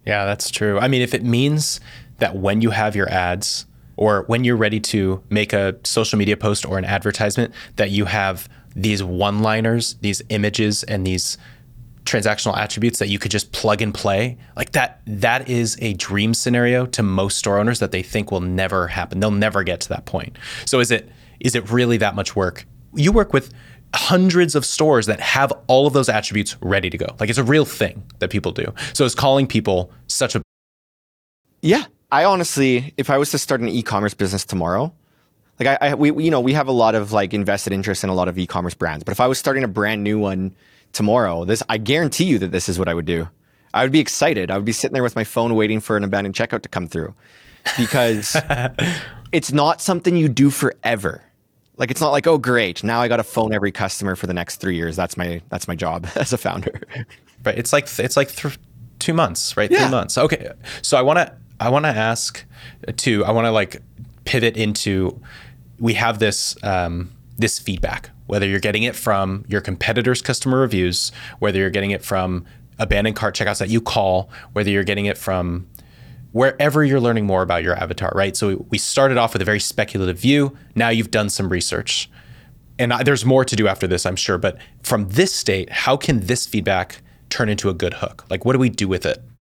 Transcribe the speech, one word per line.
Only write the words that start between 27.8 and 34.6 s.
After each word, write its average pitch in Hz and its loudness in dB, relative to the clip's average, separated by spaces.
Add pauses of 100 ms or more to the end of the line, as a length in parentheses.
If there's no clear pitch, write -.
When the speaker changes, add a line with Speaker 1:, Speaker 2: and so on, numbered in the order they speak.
Speaker 1:
that 98 -2
people 95 -2
do. - -6 (200)
So 139 2
is 117 0
calling 135 4
people 101 0 (160)
such - -2
a 110 0 (1200)
Speaker 2:
Yeah. 202 2 (260)
I 147 6
honestly, 139 2
if 135 -4
I 139 4
was 147 2
to 151 0
start 131 0
an 117 -2
e-commerce 104 -2
business 98 -2
tomorrow, 95 -2 (640)